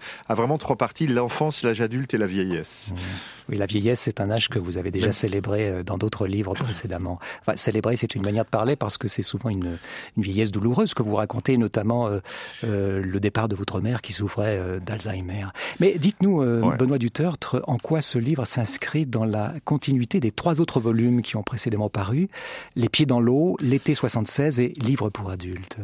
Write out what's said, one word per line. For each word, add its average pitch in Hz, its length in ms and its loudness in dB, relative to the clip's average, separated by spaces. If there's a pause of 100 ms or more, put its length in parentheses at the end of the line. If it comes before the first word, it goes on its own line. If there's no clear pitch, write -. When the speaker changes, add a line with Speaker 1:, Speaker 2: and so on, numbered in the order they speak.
(300)
Speaker 1:
a 110 60 0
vraiment 123 220 2
trois 135 180 -2
parties, 160 320 0
l'enfance, 123 560 0
l'âge 117 180 2
adulte 123 320 -2
et 117 40 2
la 104 100 2
vieillesse. 92 640 -4
Speaker 2:
Mmh. 92 40 -6 (540)
Oui, 104 80 -4
la 98 80 0
vieillesse, 107 360 2
c'est - 200 0
un 101 100 0
âge 113 180 0
que 113 100 0
vous 87 180 -4
avez 92 140 -2
déjà 95 160 2
Speaker 1:
Même 104 60 4
Speaker 2:
célébré, 101 540 0
euh, 92 160 -2
dans 98 140 -4
d'autres 107 300 0
livres 98 260 0
précédemment. 90 640 -4 (220)
Enfin, - 160 0
célébrer, 110 380 2
c'est 117 200 -2
une 98 80 -4
manière 104 220 2
de - 40 -18
parler 117 260 2
parce - 220 -2
que - 100 -4
c'est 95 160 -2
souvent 104 260 -4
une, 90 280 -2 (400)
une 110 60 4
vieillesse 98 280 0
douloureuse 120 420 2
que 120 100 0
vous 104 120 -2
racontez, 110 420 0
notamment, 113 500 2
euh, 101 120 -2 (440)
euh, 98 400 0
le 95 160 -2
départ 104 300 0
de 101 60 -4
votre 98 260 -4
mère 117 200 -2
qui 107 120 -10
souffrait, 104 440 -2
euh, 92 220 -4
d'Alzheimer. 98 680 -6 (320)
Mais 175 180 4
dites-nous, 185 440 4
euh, 117 200 2
Speaker 1:
Ouais. 120 160 2
Speaker 2:
Benoît 131 220 2
Dutertre, 127 680 -2
en 123 100 2
quoi 156 240 0
ce - 180 2
livre 131 260 0
s'inscrit - 600 0
dans 117 200 0
la 107 280 0 (120)
continuité 135 540 2
des 113 120 2
trois 165 300 2
autres 156 180 2
volumes 117 420 4
qui - 140 -4
ont 104 80 -2
précédemment 107 460 -2
paru, 113 400 0 (460)
Les 117 140 2
Pieds - 160 4
dans 127 140 4
l'eau, 135 400 4
L'été 139 360 4
soixante-seize 127 640 2
et 123 100 4 (120)
Livres 113 280 2
pour 101 220 -6
adultes ? 92 520 -8